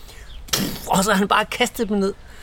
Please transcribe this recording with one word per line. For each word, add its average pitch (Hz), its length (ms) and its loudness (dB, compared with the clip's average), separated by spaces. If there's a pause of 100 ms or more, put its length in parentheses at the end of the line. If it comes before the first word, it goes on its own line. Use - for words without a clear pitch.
(880)
Og - 180 4
så 214 60 2
har 196 80 6
han 196 100 4
bare 190 160 4
kastet 240 440 0
dem 208 100 0
ned. 196 160 0 (280)